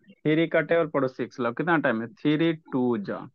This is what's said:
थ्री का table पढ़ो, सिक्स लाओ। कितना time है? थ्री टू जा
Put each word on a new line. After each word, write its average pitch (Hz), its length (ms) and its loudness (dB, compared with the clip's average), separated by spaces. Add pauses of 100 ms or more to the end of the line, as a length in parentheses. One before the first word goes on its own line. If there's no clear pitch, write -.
(120)
थ्री 156 360 0
का 165 140 2
table 170 260 2
पढ़ो, 139 200 0
सिक्स 127 320 -8
लाओ। 117 140 -2
कितना 160 240 0
time 123 240 0
है? 117 60 -6
थ्री 151 460 0
टू 123 440 -2
जा 101 380 -8